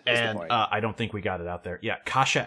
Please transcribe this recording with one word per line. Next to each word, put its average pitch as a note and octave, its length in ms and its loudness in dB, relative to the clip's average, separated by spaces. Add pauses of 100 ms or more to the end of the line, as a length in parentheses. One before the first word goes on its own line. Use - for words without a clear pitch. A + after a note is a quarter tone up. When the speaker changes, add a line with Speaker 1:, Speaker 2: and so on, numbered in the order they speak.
Speaker 1:
the B2 60 4
Speaker 2:
and, A#2 280 2
Speaker 1:
point. E2+ 120 -4
Speaker 2:
uh, A2 200 4
I G#2+ 80 2
don't A2 160 -2
think A2+ 160 -2
we G#2 80 -6
got F#2 220 -2
it E2+ 60 -6
out F2+ 180 -8
there. F2 160 -6
Yeah, G#2 240 -2
Kasha C3+ 420 2